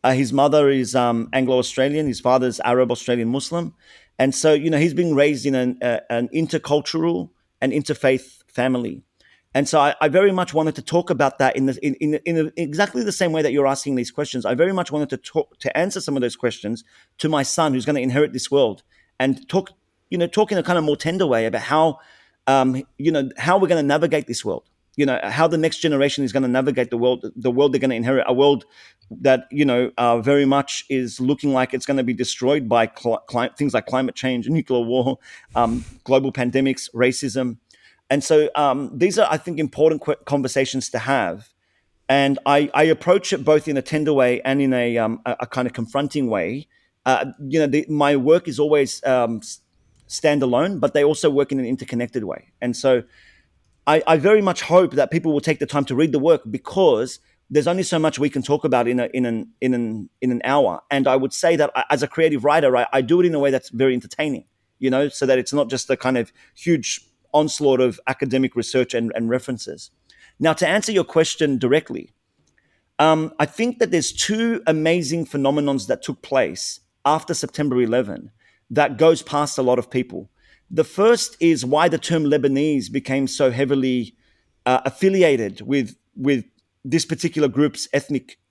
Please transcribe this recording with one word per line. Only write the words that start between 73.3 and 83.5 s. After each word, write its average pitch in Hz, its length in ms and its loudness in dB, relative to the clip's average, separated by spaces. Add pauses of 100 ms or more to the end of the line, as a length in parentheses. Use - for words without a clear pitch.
I 151 80 2
think 233 320 -4
that 226 140 0
there's 170 200 0
two 226 540 -2
amazing 160 600 0
phenomenons 139 600 -2
that - 160 -4
took - 200 -10
place 113 580 -4 (240)
after 156 280 0
September 135 480 -2
eleven 117 520 -2 (360)
that 131 300 0
goes 160 240 4
past 147 360 -4
a 135 40 -2
lot 127 160 2
of 117 120 -8
people. 123 380 -6 (440)
The 160 100 0
first 220 560 0
is 160 260 2
why 151 240 2
the 156 100 0
term 165 260 -2
Lebanese 143 640 0
became 135 380 -4
so 131 240 0